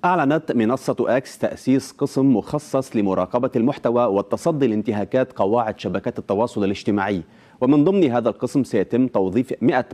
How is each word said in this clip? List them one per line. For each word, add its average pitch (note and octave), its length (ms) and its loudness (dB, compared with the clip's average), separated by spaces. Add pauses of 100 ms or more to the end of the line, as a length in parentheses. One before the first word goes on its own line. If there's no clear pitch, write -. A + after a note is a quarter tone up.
أعلنت D#3+ 480 2
منصة B2 480 0
أكس B2 380 -2
تأسيس - 540 -2
قسم C3+ 440 0
مخصص C3+ 600 -4
لمراقبة G2+ 600 0
المحتوى A#2+ 480 0
والتصدي A#2 640 0
لانتهاكات G#2+ 680 -2
قواعد A2 480 0
شبكات G2 380 -6
التواصل G#2+ 460 -2
الاجتماعي، G2 580 -2 (380)
ومن C#3+ 240 4
ضمن F#3 260 4
هذا A#2+ 180 0
القسم B2 360 -2
سيتم A#2 420 0
توظيف G2+ 560 -2
مئة B2+ 320 2